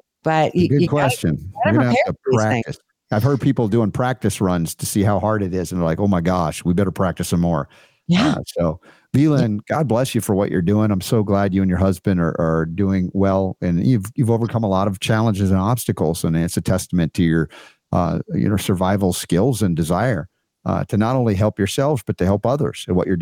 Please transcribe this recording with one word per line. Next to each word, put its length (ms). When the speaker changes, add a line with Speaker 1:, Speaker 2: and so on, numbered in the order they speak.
Speaker 1:
but 240
Speaker 2:
It's 80
a 40
Speaker 1:
you, 100
Speaker 2:
good 120
Speaker 1:
you 60
gotta, 20
Speaker 2:
question. 460
Speaker 1:
you 160
gotta 120
Speaker 2:
You're 80
gonna 20
have 100
Speaker 1:
prepare 180
Speaker 2:
to 100
Speaker 1:
for 80
these 120
things. 220
Speaker 2:
practice. 120
I've 120
heard 180
people 260
doing 240
practice 500
runs 340
to 100
see 180
how 160
hard 240
it 100
is, 180
and 80
they're 60
like, 140
"Oh 80
my 120
gosh, 460
we 80
better 180
practice 380
some 120
more." 280
Speaker 1:
Yeah. 300
Speaker 2:
Uh, 100
so, 320
Speaker 1:
Yeah. 80
Speaker 2:
Belin, 380
God 180
bless 280
you 60
for 140
what 160
you're 100
doing. 300
I'm 100
so 220
glad 300
you 80
and 80
your 100
husband 400
are, 200
are 260
doing 480
well, 480
and 240
you've, 200
you've 140
overcome 340
a 60
lot 180
of 120
challenges 520
and 80
obstacles, 640
and 120
it's 220
a 40
testament 540
to 80
your, 260
uh, 260
you 160
know, 80
survival 560
skills 480
and 160
desire, 500
uh, 160
to 140
not 180
only 180
help 240
yourselves, 480
but 120
to 80
help 200
others. 420
And 80
what 120
you're 140